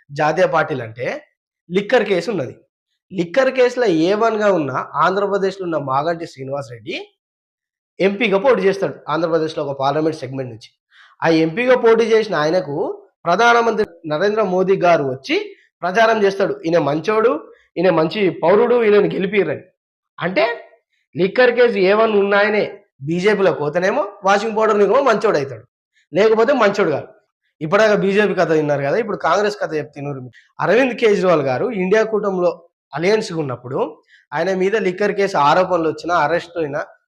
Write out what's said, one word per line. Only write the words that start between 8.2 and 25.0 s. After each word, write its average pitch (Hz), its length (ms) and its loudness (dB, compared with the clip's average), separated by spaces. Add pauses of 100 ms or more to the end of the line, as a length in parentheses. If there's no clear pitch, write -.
పోటీ 214 220 2
చేస్తాడు 185 320 0 (160)
ఆంధ్రప్రదేశ్లో 160 560 -2
ఒక 139 140 -8
పార్లమెంట్ 151 360 0
సెగ్మెంట్ 131 360 -10
నుంచి. 110 180 -20 (540)
ఆ 156 40 2
ఎంపీగా 165 480 2
పోటీ 226 280 4
చేసిన 220 320 0
ఆయనకు 165 640 -2 (240)
ప్రధానమంత్రి 226 600 2 (220)
నరేంద్ర 202 340 0
మోదీ 185 360 0
గారు 165 260 2
వచ్చి 269 520 -6 (260)
ప్రచారం 214 420 2
చేస్తాడు, 190 420 0
"ఈయన 165 120 2
మంచోడు, 214 720 0 (260)
ఈయన 175 120 2
మంచి 170 400 0
పౌరుడు, 226 540 2
ఈయనను 208 220 4
గెలిపిర్రని." 170 560 -2 (580)
అంటే 240 500 -2 (480)
లిక్కర్ 196 340 2
కేసు 226 260 2
ఏ 190 160 4
వన్ 220 180 2
ఉన్నాయనే 202 680 0 (220)
బీజేపీలో 180 520 0
పోతేనేమో 180 580 -2 (120)
వాషింగ్ 208 340 0
పౌడర్ 220 220 2
నిలువ 208 220 4